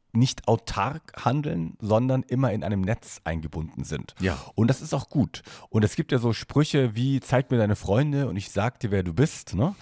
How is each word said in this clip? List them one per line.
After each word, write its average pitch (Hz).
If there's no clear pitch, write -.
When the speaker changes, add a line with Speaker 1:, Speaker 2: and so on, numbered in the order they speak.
Speaker 1:
nicht -
autark -
handeln, 151
sondern 123
immer 127
in 107
einem 101
Netz -
eingebunden 78
sind. -
Speaker 2:
Ja. 90
Speaker 1:
Und 220
das -
ist 156
auch 127
gut. -
Und 107
es -
gibt -
ja 143
so 117
Sprüche 135
wie, 131
„Zeig 135
mir 127
deine 107
Freunde 139
und 92
ich 101
sag 110
dir, 101
wer 98
du 87
bist“, -
ne? 156